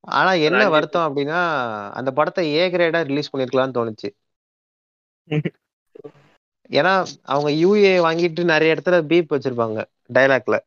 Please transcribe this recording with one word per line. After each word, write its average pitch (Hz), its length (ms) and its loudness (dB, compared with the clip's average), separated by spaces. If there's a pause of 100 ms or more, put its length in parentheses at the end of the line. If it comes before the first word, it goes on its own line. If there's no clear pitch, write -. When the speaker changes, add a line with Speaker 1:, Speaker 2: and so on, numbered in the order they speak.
Speaker 1:
ஆனா 151 280 -2
Speaker 2:
அது 180 140 0
Speaker 1:
என்ன 175 240 2
Speaker 2:
அஜித் 185 40 2
Speaker 1:
வருத்தம் 156 460 -2
அப்படின்னா, 147 240 -2 (500)
அந்த 131 220 -6
படத்தை 156 420 -2
ஏ 175 160 0
கிரேடா 170 320 0
ரிலீஸ் 143 340 -4
பண்ணிருக்கலாம்னு 131 420 -2
தோணுச்சு. 110 320 -6 (1160)
Speaker 3:
<laughs> 151 320 -4 (1120)
Speaker 1:
ஏன்னா 175 360 2 (160)
அவங்க 147 300 -2
யூ 175 240 2
ஏ 190 220 4
வாங்கிட்டு 165 460 0
நிறைய 160 300 4
இடத்துல 175 340 0
பீப் 165 260 2
வச்சிருப்பாங்க 120 500 -2 (300)
டயலாக்ல. 127 520 2